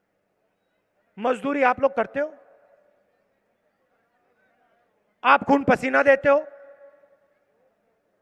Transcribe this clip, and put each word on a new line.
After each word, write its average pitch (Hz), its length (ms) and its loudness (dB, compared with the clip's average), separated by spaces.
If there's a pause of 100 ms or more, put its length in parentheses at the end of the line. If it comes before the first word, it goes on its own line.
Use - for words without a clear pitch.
(1200)
मजदूरी 262 440 -4
आप 247 160 0
लोग 269 160 -2
करते 233 240 -6
हो, 311 160 -6 (3000)
आप 269 200 2
खून 277 200 2
पसीना 262 400 0
देते 277 260 2
हो। 302 180 2 (1700)